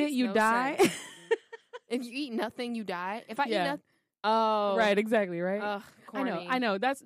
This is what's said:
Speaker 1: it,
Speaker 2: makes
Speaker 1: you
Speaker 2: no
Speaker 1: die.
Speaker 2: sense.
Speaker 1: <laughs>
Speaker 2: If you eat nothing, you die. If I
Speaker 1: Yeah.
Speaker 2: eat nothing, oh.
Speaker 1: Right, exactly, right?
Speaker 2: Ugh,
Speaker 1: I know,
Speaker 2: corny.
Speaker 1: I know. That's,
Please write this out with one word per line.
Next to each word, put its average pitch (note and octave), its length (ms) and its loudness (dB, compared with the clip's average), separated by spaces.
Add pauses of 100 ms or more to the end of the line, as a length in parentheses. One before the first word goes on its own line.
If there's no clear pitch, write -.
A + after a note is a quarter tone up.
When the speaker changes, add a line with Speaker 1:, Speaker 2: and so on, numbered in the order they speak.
Speaker 1:
it, - 40 2
Speaker 2:
makes D4 100 -2
Speaker 1:
you B3 140 2
Speaker 2:
no G3+ 60 -4
Speaker 1:
die. A3+ 420 2
Speaker 2:
sense. - 180 4
Speaker 1:
<laughs> - 140 -14 (800)
Speaker 2:
If B3 160 -4
you A#3+ 100 -12
eat C4+ 180 -6
nothing, A#3 420 -4
you A3 100 -6
die. F#3 440 -6
If A3 100 -6
I C#4+ 60 0
Speaker 1:
Yeah. G#3 200 0
Speaker 2:
eat - 20 2
nothing, D4 160 -4 (420)
oh. G#3+ 540 2
Speaker 1:
Right, G#3 180 6
exactly, G#3 460 2
right? G3 180 0
Speaker 2:
Ugh, G#3 220 -4 (320)
Speaker 1:
I C4+ 80 -2
know, B3+ 140 0
Speaker 2:
corny. F3+ 120 -6
Speaker 1:
I B3+ 100 2
know. G#3+ 200 0
That's, B3+ 280 -2